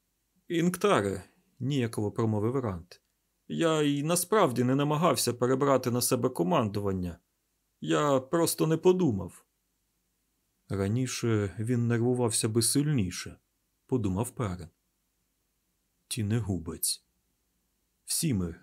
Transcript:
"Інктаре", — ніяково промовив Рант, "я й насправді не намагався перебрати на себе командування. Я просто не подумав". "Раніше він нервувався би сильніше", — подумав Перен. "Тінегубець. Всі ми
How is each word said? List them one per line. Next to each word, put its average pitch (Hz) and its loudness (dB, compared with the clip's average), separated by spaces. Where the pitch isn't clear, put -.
"Інктаре", — 165 0
ніяково 117 -2
промовив 110 0
Рант, 101 -6
"я 156 0
й 143 0
насправді 165 2
не 127 2
намагався 147 2
перебрати 131 2
на 120 0
себе 120 0
командування. 101 -2
Я 151 2
просто 165 0
не 160 2
подумав". 160 2
"Раніше 104 -2
він 117 -2
нервувався 120 0
би 117 2
сильніше", — 135 0
подумав 104 -2
Перен. 90 -6
"Тінегубець. 98 -4
Всі - -2
ми 90 -2